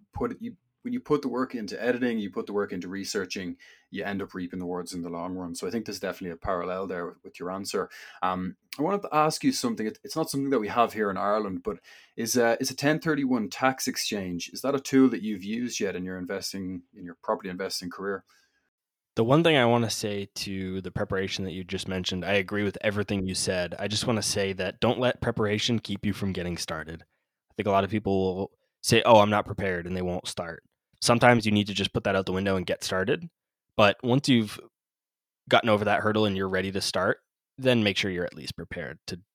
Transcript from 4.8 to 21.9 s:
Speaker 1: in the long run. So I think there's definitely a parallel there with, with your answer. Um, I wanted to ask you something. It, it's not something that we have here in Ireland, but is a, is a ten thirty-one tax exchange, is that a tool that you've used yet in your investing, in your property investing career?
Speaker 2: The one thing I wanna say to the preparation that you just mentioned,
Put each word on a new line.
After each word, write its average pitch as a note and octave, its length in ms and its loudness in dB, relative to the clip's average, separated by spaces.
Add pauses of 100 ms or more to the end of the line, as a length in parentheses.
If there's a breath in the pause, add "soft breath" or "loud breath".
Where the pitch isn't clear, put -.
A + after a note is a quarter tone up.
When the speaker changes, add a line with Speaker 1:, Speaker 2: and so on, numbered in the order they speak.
Speaker 1:
in F2 80 -6
the E2+ 80 -8
long F2 240 -6
run. F2 200 -8
So F#2+ 120 -6
I F2+ 40 -4
think G#2+ 140 -4
there's G2 140 -8
definitely F#2 320 -6
a E2 60 -10
parallel F#2 500 -4
there F2 220 -6
with, - 160 -14
with - 160 -20
your F2 100 -6
answer. F#2+ 400 -4 (320 loud breath)
Um, F#2 340 -2 (220)
I C#3+ 40 -2
wanted G3 200 0
to - 100 -10
ask D3+ 300 2
you C#3+ 80 4
something. A2 380 -2
It, G#2 160 -8
it's G#2 100 -12
not D#3 160 -2
something C#3 200 -2
that B2+ 100 2
we G2+ 80 -2
have A2 240 2
here G#2+ 180 0
in F#2+ 60 -2
Ireland, G2 480 0
but G2+ 140 -4 (380 loud breath)
is A#2 200 -2
a, A#2 240 6
is C3 100 -2
a C3 60 -10
ten C#3+ 240 2
thirty-one C3 500 0
tax - 380 0
exchange, F#2 640 -6
is - 100 -12
that C#3 140 0
a C3+ 40 -4
tool C3+ 300 6
that A2+ 100 -2
you've G2+ 240 -6
used A2+ 360 -6
yet F#2+ 160 -2
in F2+ 80 -6
your F#2 120 -6
investing, F#2 640 -6 (140)
in F#2+ 80 -16
your E2+ 180 -14
property G#2+ 280 -2
investing F2+ 400 -6
career? G2 320 -6 (920)
Speaker 2:
The A2+ 80 4
one C#3+ 180 6
thing E3 140 6
I B2 100 6
wanna A#2 240 4
say G2+ 460 -4
to F#2+ 440 -6
the F2+ 120 -10
preparation G2 520 -2
that F#2 80 -6
you F#2 120 -8
just F#2 240 -6
mentioned, F#2 360 -4